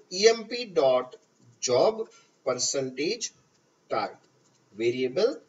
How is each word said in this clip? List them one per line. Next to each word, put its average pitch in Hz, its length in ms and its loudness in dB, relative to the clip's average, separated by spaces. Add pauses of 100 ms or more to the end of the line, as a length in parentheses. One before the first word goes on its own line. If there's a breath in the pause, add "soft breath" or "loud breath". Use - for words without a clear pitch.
(100)
E 196 160 0
M 226 180 6
P 240 200 -8
dot 135 520 2 (440)
job 208 480 2 (380 soft breath)
percentage 135 840 -4 (580)
type. - 260 -4 (580)
Variable 131 640 0 (120)